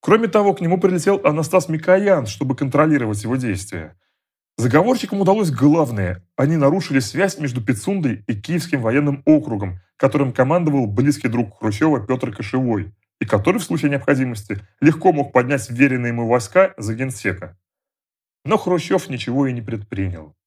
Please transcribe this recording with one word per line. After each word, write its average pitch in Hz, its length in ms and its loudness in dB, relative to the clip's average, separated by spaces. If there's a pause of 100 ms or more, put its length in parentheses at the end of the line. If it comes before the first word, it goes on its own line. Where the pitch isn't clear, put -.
Кроме 220 280 2
того, 202 260 2
к - 60 -8
нему 175 180 0
прилетел 185 460 2
Анастас 160 440 2
Микоян, 180 580 2
чтобы 131 280 -4
контролировать 127 720 0
его 120 120 -2
действия. 90 600 -6 (640)
Заговорщикам 196 640 2
удалось 196 300 2
главное. 120 720 0 (140)
Они 147 200 2
нарушили 143 440 2
связь 185 380 -2
между 131 220 -4
Пицундой 131 680 -2
и 120 120 -2
Киевским 156 420 -4
военным 139 420 0
округом, 107 560 0 (160)
которым 139 360 0
командовал 139 540 2
близкий 135 420 0
друг 113 300 -4
Хрущева 113 480 0
Пётр 123 300 -4
Кошевой, 110 580 -2 (240)
и - 60 -2
который 110 340 0
в 175 60 -6
случае 151 280 -2
необходимости 127 680 -2 (220)
легко 160 300 4
мог 139 200 -2
поднять 127 380 0
вверенные 123 400 2
ему 117 180 -4
войска 123 480 2
за 110 180 -4
генсека. 110 600 -6 (880)
Но 196 140 0
Хрущев 180 500 -2
ничего 131 380 -2
и 131 80 -2
не 120 80 -8
предпринял. 98 720 -8 (100)